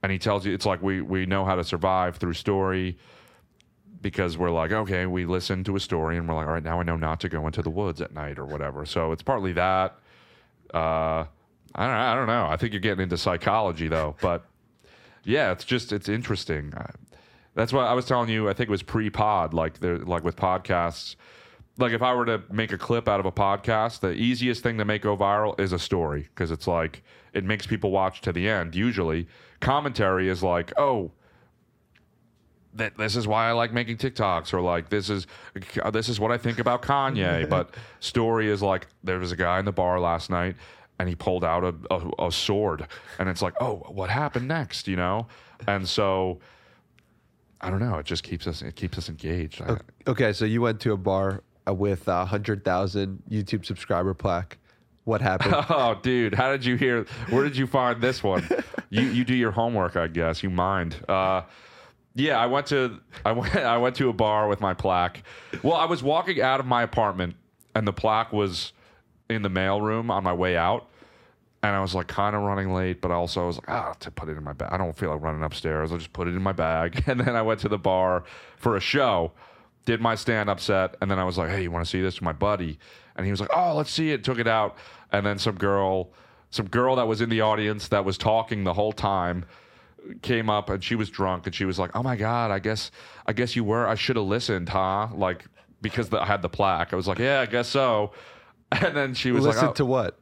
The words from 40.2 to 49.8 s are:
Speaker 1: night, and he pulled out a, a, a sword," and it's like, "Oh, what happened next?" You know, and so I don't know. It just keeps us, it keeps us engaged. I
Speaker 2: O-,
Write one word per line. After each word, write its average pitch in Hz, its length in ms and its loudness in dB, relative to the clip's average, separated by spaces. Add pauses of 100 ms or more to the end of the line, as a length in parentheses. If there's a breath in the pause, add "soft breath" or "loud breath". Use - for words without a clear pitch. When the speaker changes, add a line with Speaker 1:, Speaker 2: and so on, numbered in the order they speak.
Speaker 1:
night, 90 260 0 (440 loud breath)
and 90 100 0
he 87 60 -2
pulled 90 280 0
out 85 200 2
a, 90 120 0 (180)
a, 87 340 -2
a 87 40 0
sword," 98 560 0 (320 loud breath)
and 92 100 0
it's 87 120 -4
like, 90 180 -2
"Oh, - 180 -2 (120)
what 95 200 -6
happened 127 380 -2
next?" 156 400 -4
You 95 80 0
know, 95 320 0 (400 loud breath)
and 98 200 0
so 95 520 0 (1200 soft breath)
I 92 100 -6
don't 98 100 0
know. 113 180 0
It 76 80 -6
just 85 180 -4
keeps - 240 -8
us, 80 140 -8
it 60 140 -12
keeps - 220 -6
us - 120 -8
engaged. 80 520 -6
I - 120 -2
Speaker 2:
O-, - 380 -6